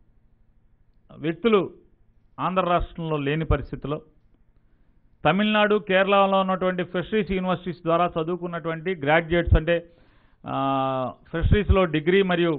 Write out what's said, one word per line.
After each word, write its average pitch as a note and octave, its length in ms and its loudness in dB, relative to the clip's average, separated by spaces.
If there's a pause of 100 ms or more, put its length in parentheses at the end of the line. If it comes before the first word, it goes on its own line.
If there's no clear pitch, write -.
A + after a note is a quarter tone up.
(1120)
వ్యక్తులు E3 480 0 (800)
ఆంధ్ర F3+ 240 0
రాష్ట్రంలో E3 540 -2
లేని D3 280 -2
పరిస్థితిలో C#3+ 540 -4 (1300)
తమిళనాడు, G#3 520 2 (120)
కేరళలో F#3+ 520 4
ఉన్నటువంటి F#3 440 -2
ఫిషరీస్ F3+ 480 -4
యూనివర్సిటీస్ F#3 500 -4
ద్వారా E3+ 240 2
చదువుకున్నటువంటి E3+ 880 -6
గ్రాడ్యుయేట్స్ E3 600 2
అంటే, D#3+ 200 0 (680)
ఆ, C3 120 -6 (760)
ఫిషరీస్‌లో F#3+ 520 2
డిగ్రీ D#3+ 380 2
మరియు F3 360 0